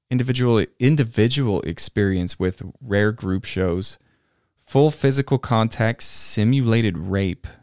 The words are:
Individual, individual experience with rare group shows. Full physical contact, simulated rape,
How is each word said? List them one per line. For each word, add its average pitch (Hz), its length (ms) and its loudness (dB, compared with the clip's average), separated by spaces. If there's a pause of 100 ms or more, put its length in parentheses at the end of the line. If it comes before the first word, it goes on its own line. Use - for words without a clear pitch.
(120)
Individual, 123 520 2 (160)
individual 127 840 2
experience 92 760 -2
with 92 240 -2 (200)
rare 104 320 2
group 95 320 -4
shows. 92 520 -4 (720)
Full 147 240 4
physical 139 480 0
contact, 113 640 -2
simulated 113 920 0
rape, 95 500 -4 (160)